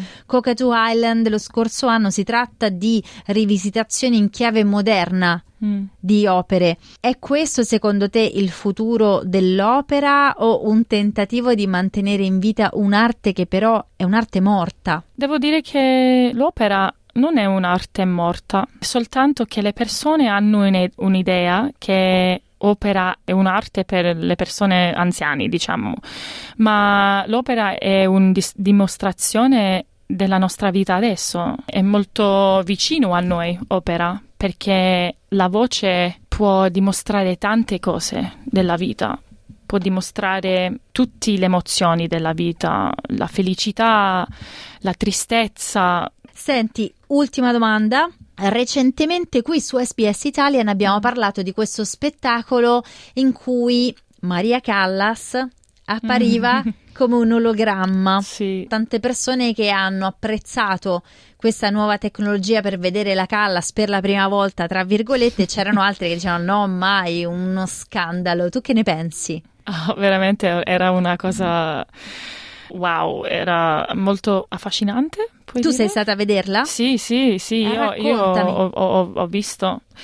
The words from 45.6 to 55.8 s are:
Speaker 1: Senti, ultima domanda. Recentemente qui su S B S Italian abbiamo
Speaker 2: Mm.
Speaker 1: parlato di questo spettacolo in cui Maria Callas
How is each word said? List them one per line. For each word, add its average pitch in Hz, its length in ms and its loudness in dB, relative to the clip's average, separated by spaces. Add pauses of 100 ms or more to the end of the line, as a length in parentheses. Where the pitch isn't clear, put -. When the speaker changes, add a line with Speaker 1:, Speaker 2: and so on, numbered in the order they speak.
Speaker 1:
Senti, 226 580 -2 (160)
ultima 277 440 2
domanda. 226 580 2 (320)
Recentemente 254 1000 0
qui 302 180 0
su - 180 -4
S 247 160 -2
B 214 160 2
S - 140 -4
Italian 277 460 2
abbiamo 202 280 2
Speaker 2:
Mm. 208 40 -2
Speaker 1:
parlato 226 400 -2
di 185 100 -6
questo 214 320 -4
spettacolo 240 1000 0 (320)
in 262 180 2
cui 247 600 0 (280)
Maria 185 400 0
Callas 202 760 -2 (480)